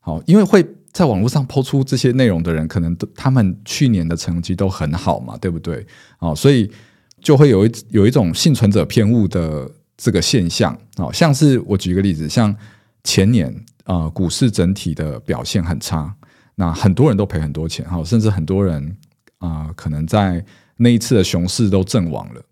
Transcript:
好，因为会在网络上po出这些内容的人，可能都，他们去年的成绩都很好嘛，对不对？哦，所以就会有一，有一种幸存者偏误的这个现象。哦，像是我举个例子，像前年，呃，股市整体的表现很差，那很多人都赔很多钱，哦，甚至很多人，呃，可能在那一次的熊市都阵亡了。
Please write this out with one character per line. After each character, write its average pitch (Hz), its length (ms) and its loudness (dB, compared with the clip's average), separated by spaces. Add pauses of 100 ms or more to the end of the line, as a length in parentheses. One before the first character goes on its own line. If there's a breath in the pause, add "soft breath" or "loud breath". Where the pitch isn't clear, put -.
好， 82 240 -8
因 185 120 6
为 214 60 6
会 180 320 2 (160)
在 180 140 0
网 107 160 0
络 117 80 0
上 135 180 -2
po 135 160 -2
出 135 180 0
这 131 140 -2
些 131 160 2
内 127 160 2
容 85 160 0
的 85 100 -2
人， 78 140 -2
可 85 140 -4
能 82 160 -2
都， - 180 -6
他 - 160 -2
们 107 320 2
去 - 240 -2
年 95 180 0
的 82 80 -4
成 85 280 -4
绩 92 120 -6
都 95 140 0
很 78 240 -4
好 85 300 -2
嘛， 58 160 -14
对 92 120 -4
不 85 80 -6
对？ 85 300 -10 (320 soft breath)
哦， 82 160 -2
所 139 160 4
以 110 180 2 (520 soft breath)
就 147 160 4
会 147 100 8
有 104 180 4
一， 113 60 2 (200)
有 101 140 4
一 120 60 6
种 104 220 2
幸 156 200 2
存 104 160 4
者 98 140 2
偏 107 260 2
误 113 160 2
的 78 460 -4 (240)
这 - 160 -2
个 90 100 2
现 87 280 0
象。 - 280 -2 (200)
哦， 87 140 -4
像 156 220 2
是 135 320 4
我 101 100 0
举 90 200 -2
个 98 60 2
例 98 120 2
子， 76 160 -6
像 104 260 0 (480 soft breath)
前 98 280 2
年， 73 340 -2 (200)
呃， 85 260 -2
股 87 180 -2
市 123 220 0
整 92 200 0
体 87 220 -4
的 73 280 -6
表 - 220 -6
现 90 200 -2
很 85 160 -4
差， 80 340 -6 (420 soft breath)
那 85 160 0
很 90 220 2
多 139 140 4
人 104 100 2
都 104 80 0
赔 - 140 -6
很 76 120 -4
多 78 160 -6
钱， - 240 -8
哦， 87 140 -4
甚 113 140 0
至 107 100 2
很 90 160 -2
多 95 180 0
人， 80 320 -4 (440)
呃， 78 360 -8
可 - 140 -8
能 76 160 -4
在 90 380 0 (340 soft breath)
那 120 120 4
一 117 100 4
次 - 160 0
的 95 80 4
熊 87 240 -2
市 107 220 0
都 95 140 2
阵 92 280 -2
亡 50 240 -10
了。 - 60 -20 (100)